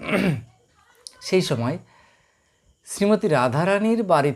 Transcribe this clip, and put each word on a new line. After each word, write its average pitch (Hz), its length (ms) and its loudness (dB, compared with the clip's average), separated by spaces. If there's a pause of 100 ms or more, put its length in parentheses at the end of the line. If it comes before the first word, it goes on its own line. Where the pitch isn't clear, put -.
(1200)
সেই 185 220 0
সময় 135 360 -4 (1040)
শ্রীমতী 208 440 0
রাধারানীর 196 720 0
বাড়ির 147 340 2